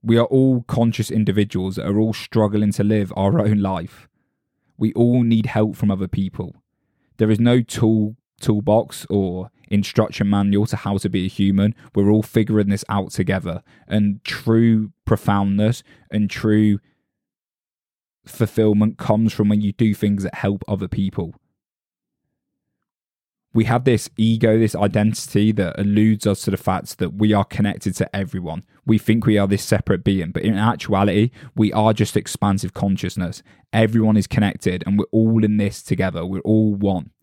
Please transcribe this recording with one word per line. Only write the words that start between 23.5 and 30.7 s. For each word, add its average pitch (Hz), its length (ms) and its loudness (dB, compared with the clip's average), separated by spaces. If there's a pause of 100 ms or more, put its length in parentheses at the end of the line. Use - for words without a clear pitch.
We 113 100 4
have 123 200 0
this 123 320 0
ego, 113 420 2
this 110 180 0
identity 104 760 0
that 98 260 -4
eludes 107 480 2
us 98 160 0
to - 80 -4
the 98 60 -2
fact - 420 -6
that 90 160 -6
we 107 180 2
are 101 120 2
connected - 520 -4
to - 180 -4
everyone. 90 480 -8 (220)
We 113 140 2
think 110 260 0
we 107 140 4
are 98 100 2
this 98 160 0
separate 95 400 0
being, 92 280 0
but - 100 -6
in 107 120 0
actuality, 104 760 0 (260)